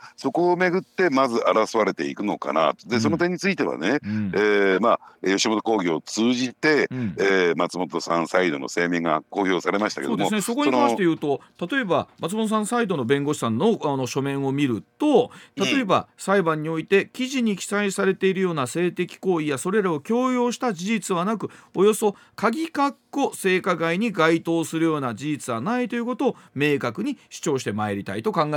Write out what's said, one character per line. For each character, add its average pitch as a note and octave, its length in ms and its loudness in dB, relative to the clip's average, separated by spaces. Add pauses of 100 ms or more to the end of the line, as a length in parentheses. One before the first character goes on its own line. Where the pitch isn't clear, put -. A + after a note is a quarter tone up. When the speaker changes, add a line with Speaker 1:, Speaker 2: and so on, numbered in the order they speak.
(160)
Speaker 1:
そ C3+ 160 -4
こ F3 200 2
を F3 40 2
め F3+ 140 2
ぐ F3+ 80 0
っ F3+ 40 -2
て F3+ 280 0
ま C3+ 180 4
ず A#2 80 0
争 G2+ 420 2
わ F2+ 60 4
れ F#2 100 0
て C#2+ 140 -4
い C#2 60 -6
く - 100 -8
の F2+ 140 -2
か C#2+ 140 -6
な D2+ 220 2
と。 - 140 -16
で、 A2 80 0
Speaker 2:
う - 20 2
ん。 A2+ 40 0
Speaker 1:
そ A2+ 80 2
の G#2+ 80 -2
点 F3 120 0
に F3 80 -6
つ G3 100 -2
い F#3+ 80 -2
て - 60 -2
は C#2 160 -2
ね、 G#2 260 0
Speaker 2:
う G2+ 40 -8
ん。 G#2 260 -4
Speaker 1:
え F#2 40 2 (400)
ー、 - 20 0
ま A2 120 4
あ、 - 80 0 (240)
吉 G2 240 2
本 G#2+ 120 2
興 A2+ 220 0
業 E2+ 140 0
を D2 40 -2
通 A#2 340 0
じ B2 200 -4
て、 D3 360 2
Speaker 2:
う C3 40 -10
ん。 A2+ 240 -4
Speaker 1:
え F2 40 0 (300)
ー、 D#2 40 0
松 E2+ 220 -2
本 E2 220 -4
さ E2+ 180 -2
ん E2 100 -2
サ F#2 140 2
イ F2+ 80 2
ド C#2+ 80 -4
の C2 100 -8
声 F2 200 0
明 F2 120 0
が D#2+ 300 0
公 G2 120 -2
表 F2+ 180 2
さ F2+ 100 -2
れ G2 80 0
ま G#2 120 0
し - 40 -8
た - 60 -8
け - 60 -4
ど - 100 0
も、 G2 120 0
Speaker 2:
そ - 0 -
う - 20 0
で G#3 120 0
す A#3 80 -4
ね。 A#3 40 -2
そ - 0 -
こ D4 100 0
に C#4 80 2
関 A#3+ 180 4
し A3+ 60 0
て G#3 80 0
言 D#3+ 100 4
う - 40 -8
と、 C#3+ 220 -4 (180)
Speaker 1:
そ F3 80 -6
の、 C#4 100 -2
Speaker 2:
例 C4+ 60 0
え - 20 -2
ば、 D#3 240 0 (120)
松 F3 160 -4
本 A3 120 0
さ A3 100 0
ん G#3+ 80 -2
サ A#3+ 140 0
イ A#3 60 2
ド F#3 100 0
の C3 80 -2
弁 C#3+ 200 2
護 D3 100 0
士 - 60 -8
さ B2+ 80 -2
ん A2+ 100 0
の、 G3+ 240 2
あ C#3+ 140 0
の、 C3 100 -2
書 C3+ 160 -2
面 C#3 220 -2
を C3+ 80 0
見 C#3+ 140 0
る G#2+ 160 -2 (160)
と、 C#4+ 320 4 (260)
例 C4 240 0
え B3 40 0
ば、 E3+ 140 4
Speaker 1:
う - 40 4
ん。 - 20 -8 (120)
Speaker 2:
裁 G3 260 2
判 D#3 200 0
に D#3 60 -4
お D#3+ 100 -4
い D#3+ 80 -6
て、 G3 260 2
記 B3+ 160 -6
事 C4 140 0
に G#3+ 140 2
記 - 100 -10
載 G3+ 260 0
さ G3 140 0
れ F#3+ 80 2
て F#3+ 140 0
い F#3+ 60 2
る F#3 60 -2
よ F#3 120 2
う - 20 -2
な C3+ 120 0
性 E3+ 260 0
的 F3+ 240 -6
行 F3+ 240 0
為 D3+ 60 -2
や、 C#3 120 0
そ F3 120 -4
れ G#3+ 120 2
ら F#3 100 0
を D3 80 -2
強 B3 320 0
要 A#3+ 200 2
し - 60 -8
た B3 140 -2
事 F3 140 -6
実 G#3+ 280 -2
は F3 100 0
な A3 120 -2
く、 - 140 -8 (240)
お F3+ 100 4
よ G#3+ 100 6
そ、 G#3 200 0 (220)
鍵 A#3+ 300 -2
括 C#4 280 -2 (160)
弧 - 240 -2
性 F#3 260 0
加 F3 160 0
害 E3 220 0
に A#3 120 0
該 E3 320 2
当 E3 220 0
す D#3+ 140 -6
る E3 80 2
よ D#3 100 2
う D3 40 -2
な B2 140 -4
事 C3 140 -8
実 C3+ 240 -4
は A2+ 80 -2
な A3+ 200 -2
い B3 80 -2
と B3 60 -6
い A#3+ 60 -2
う A3+ 60 -4
こ B3 100 -4
と C4+ 140 0
を - 60 -10 (180)
明 C#3+ 240 2
確 B2 260 -4
に C#4+ 140 -4 (100)
主 - 120 -16
張 C#3+ 180 0
し - 60 -6
て A2+ 80 -4
ま G#2+ 180 -2
い G2+ 60 -2
り G2+ 80 -6
た F#2+ 120 -6
い A2+ 60 -6
と G#3+ 100 -2
考 D#3 240 0